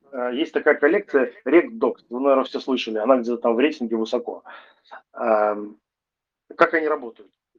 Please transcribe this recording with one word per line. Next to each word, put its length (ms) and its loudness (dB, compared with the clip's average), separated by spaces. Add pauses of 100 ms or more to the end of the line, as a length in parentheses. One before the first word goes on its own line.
(120)
э, 240 -6
есть 180 -4
такая 220 2
коллекция 580 0 (120)
Rec 260 4
Dogs, 380 -4
вы, 100 -8
наверно, 240 2
все 160 -6
слышали, 400 -4
она 180 4
где-то 200 -2
там 180 0
в 40 0
рейтинге 360 0
высоко. 480 -4 (720)
Эм, 640 0 (800)
как 180 4
они 120 0
работают? 440 -8 (280)